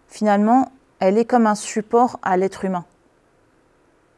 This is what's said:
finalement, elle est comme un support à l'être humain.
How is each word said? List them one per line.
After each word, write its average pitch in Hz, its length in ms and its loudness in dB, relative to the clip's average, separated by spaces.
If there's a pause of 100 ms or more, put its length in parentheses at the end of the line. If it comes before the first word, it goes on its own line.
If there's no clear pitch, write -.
finalement, 214 640 0 (260)
elle 196 200 2
est 226 80 2
comme 233 200 2
un 208 80 2
support 233 680 -2
à 185 160 0
l'être 190 260 -4
humain. 185 220 -6 (1300)